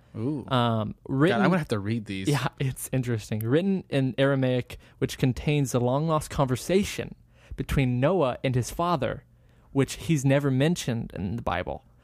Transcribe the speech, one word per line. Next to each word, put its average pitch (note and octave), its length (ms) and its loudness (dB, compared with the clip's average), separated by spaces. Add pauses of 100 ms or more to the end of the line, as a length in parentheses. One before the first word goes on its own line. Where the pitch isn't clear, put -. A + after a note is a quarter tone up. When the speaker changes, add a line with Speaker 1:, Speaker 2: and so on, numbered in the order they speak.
(160)
Speaker 1:
Ooh. B2+ 320 -4
Speaker 2:
Um, - 0 -
Speaker 1:
God, A#2 480 0 (120)
Speaker 2:
written D#3 320 4
Speaker 1:
I'm G3 100 4
gonna F#3 80 4
have D3+ 100 -4
to A2 100 0
read G#2+ 280 -2
these. F#2+ 220 -4
Speaker 2:
Yeah, C#3 200 0 (100)
it's - 340 -4
interesting. A#2 460 -2
Written E3+ 500 0
in C3 300 0
Aramaic, C3 580 2 (220)
which - 200 -4
contains C#3+ 520 0
the C3 80 0
long-lost D3 520 0
conversation D3+ 840 0 (400)
between B2+ 460 0
Noah D3 420 2
and B2+ 140 0
his A#2+ 160 0
father, E3 500 -2 (480)
which C3+ 240 0
he's D3 300 0
never C#3 260 4
mentioned B2+ 640 0
in G2 220 -4
the A2+ 60 -6
Bible. F2 420 -4 (200)